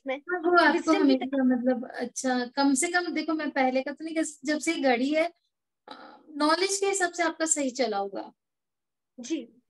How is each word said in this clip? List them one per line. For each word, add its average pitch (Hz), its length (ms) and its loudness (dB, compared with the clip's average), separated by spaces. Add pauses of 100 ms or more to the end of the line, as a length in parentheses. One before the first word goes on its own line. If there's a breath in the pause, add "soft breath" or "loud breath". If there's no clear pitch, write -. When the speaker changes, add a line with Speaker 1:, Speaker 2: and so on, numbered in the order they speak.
Speaker 1:
में। 262 100 -6
Speaker 2:
हाँ, 349 220 -6
वो 349 180 2
आपको 320 160 6
Speaker 1:
विजडम 302 340 2
की 269 60 6
Speaker 2:
हमेशा, 262 300 0
मतलब, 254 460 0
अच्छा, 254 560 -4
कम 277 280 2
से 302 140 0
कम 349 200 0
देखो, 311 260 -4
मैं 302 180 -2
पहले 262 300 2
का 285 100 -6
तो 294 140 -12
नहीं 320 100 -6
कह, 320 60 0
जब 302 380 -4
से 320 140 -2
घड़ी 269 360 2
है, 320 240 0 (560)
अ, - 320 -20 (140)
knowledge 330 420 2
के - 80 0
हिसाब 370 260 0
से 349 120 -2
आपका 320 220 -2
सही 285 240 2
चला 233 280 -2
होगा। 196 360 -8 (840)
Speaker 1:
जी 247 300 -6 (200)